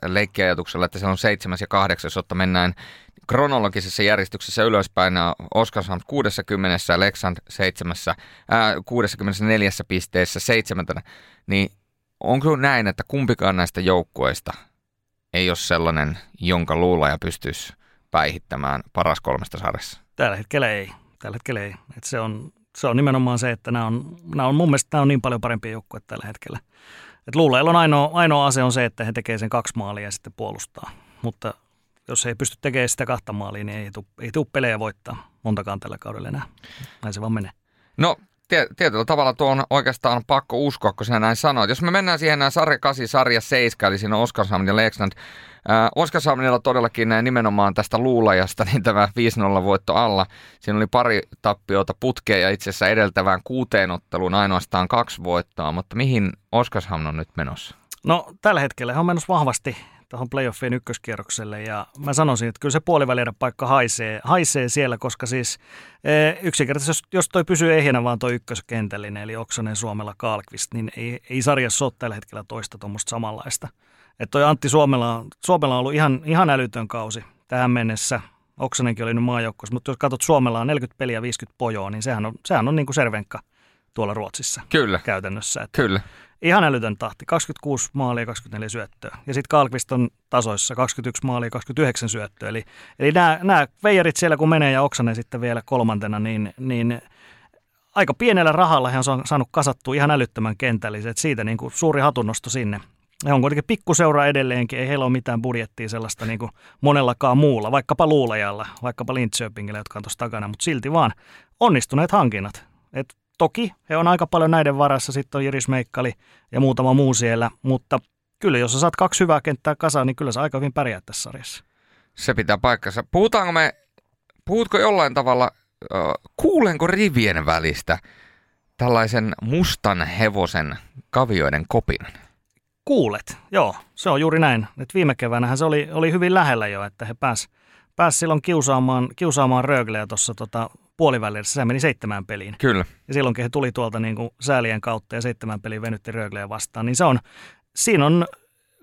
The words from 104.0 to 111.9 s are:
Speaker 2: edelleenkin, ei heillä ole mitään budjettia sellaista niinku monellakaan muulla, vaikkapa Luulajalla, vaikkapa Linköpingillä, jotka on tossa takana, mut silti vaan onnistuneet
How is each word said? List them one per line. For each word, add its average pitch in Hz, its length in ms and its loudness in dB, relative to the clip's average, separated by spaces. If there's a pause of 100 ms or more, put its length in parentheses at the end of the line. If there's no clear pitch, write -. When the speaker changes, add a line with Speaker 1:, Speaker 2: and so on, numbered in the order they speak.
Speaker 2:
edelleenkin, 127 520 0
ei 127 100 -4
heillä 139 160 -2
ole 127 80 2
mitään 123 300 -2
budjettia 117 460 -6
sellaista 113 380 -8
niinku 113 240 -6 (300)
monellakaan 135 580 4
muulla, 120 340 4
vaikkapa 143 340 2
Luulajalla, 107 600 2 (160)
vaikkapa 123 320 -6
Linköpingillä, 107 640 -4
jotka 107 200 -14
on 104 40 -12
tossa - 160 -12
takana, 110 300 -6
mut 107 120 -10
silti 139 320 -2
vaan 143 200 4 (480)
onnistuneet 160 520 2